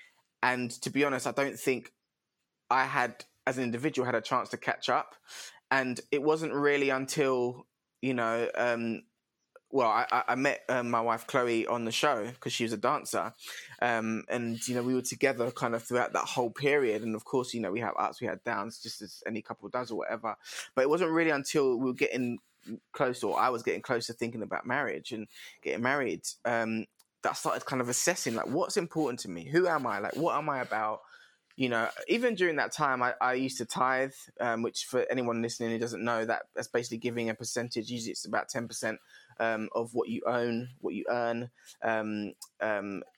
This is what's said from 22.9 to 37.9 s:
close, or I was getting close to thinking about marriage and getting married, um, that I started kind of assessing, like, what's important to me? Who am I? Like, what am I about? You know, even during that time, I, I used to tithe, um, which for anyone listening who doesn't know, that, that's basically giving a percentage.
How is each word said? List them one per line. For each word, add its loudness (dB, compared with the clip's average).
close, 0
or 2
I 4
was -2
getting 0
close 0
to -8
thinking -4
about -6
marriage -2
and -8
getting -2
married, 0
um, 0
that 2
I -10
started -2
kind 0
of -2
assessing, 0
like, -2
what's -2
important 0
to -10
me? -8
Who 4
am 2
I? 0
Like, -2
what 2
am 0
I 0
about? -2
You 4
know, 2
even 2
during 2
that 0
time, 2
I, 2
I 2
used -2
to -4
tithe, 2
um, 0
which -2
for 2
anyone 0
listening -2
who 0
doesn't -4
know, 0
that, 0
that's -6
basically -2
giving -2
a -2
percentage. -4